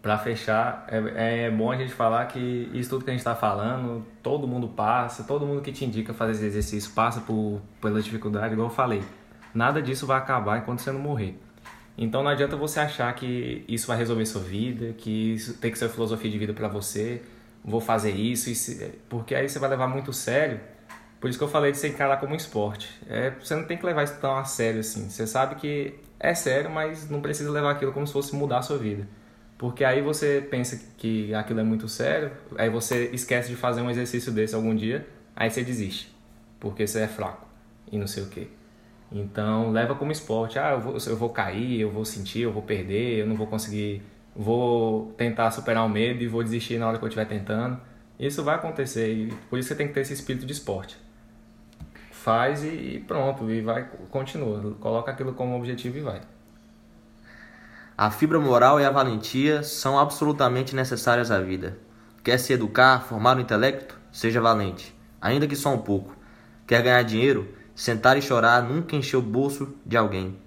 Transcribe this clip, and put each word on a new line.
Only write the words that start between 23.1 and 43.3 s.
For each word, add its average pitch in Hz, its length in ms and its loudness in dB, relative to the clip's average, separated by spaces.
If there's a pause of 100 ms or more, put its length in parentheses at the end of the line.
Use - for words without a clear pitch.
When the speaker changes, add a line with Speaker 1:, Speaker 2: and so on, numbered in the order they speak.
Speaker 1:
você 143 260 -4
não 160 80 -2
tem 170 120 -6
que 170 80 -8
levar 156 200 2
isso 143 160 -8
tão 135 160 0
a 135 80 -2
sério 113 360 0
assim. 104 300 -6
Você 113 160 -4
sabe 135 300 0
que 147 380 -4 (260)
é 165 140 2
sério, 147 360 0
mas 156 400 -4
não 147 100 -2
precisa 147 300 -4
levar 147 220 2
aquilo 139 200 0
como 143 140 -2
se 143 60 -6
fosse 139 220 -2
mudar 143 240 0
a 123 40 0
sua 143 160 -2
vida. 101 300 -4 (500)
Porque 123 260 -2
aí 131 180 4
você 143 460 2
pensa 123 320 -4 (160)
que 110 380 -2
aquilo 110 260 -2
é - 20 2
muito 110 260 0
sério, 143 420 0 (260)
aí 113 120 2
você 120 440 0
esquece 123 360 -2
de 120 80 -6
fazer 120 240 0
um 123 100 -2
exercício 120 400 -2
desse 110 240 0
algum 110 220 2
dia, 113 300 -2 (280)
aí 110 160 2
você 123 140 -2
desiste, 113 500 -6 (460)
porque 104 260 -4
você 110 140 -2
é 107 80 0
fraco - 380 -8 (440)
e 107 80 -4
não 101 80 -2
sei 101 160 -6
o 98 60 -8
quê. - 200 -12 (640)
Então, 107 600 -2
leva 120 240 2
como 143 180 -2
esporte. 113 460 -2
"Ah, 147 140 2
eu 127 80 0
vou, 117 160 -6 (100)
eu 113 100 -2
vou 113 140 0
cair, 110 500 -2
eu 107 100 0
vou 107 140 -4
sentir, 107 360 -6
eu 117 120 0
vou 104 100 -4
perder, 107 580 0
eu 107 60 0
não 110 100 0